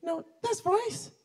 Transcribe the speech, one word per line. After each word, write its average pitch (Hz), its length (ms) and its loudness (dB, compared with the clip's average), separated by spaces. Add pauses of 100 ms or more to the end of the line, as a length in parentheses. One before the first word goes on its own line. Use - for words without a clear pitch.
no, 330 200 -4 (200)
that's 453 180 0
voice. 427 500 0 (140)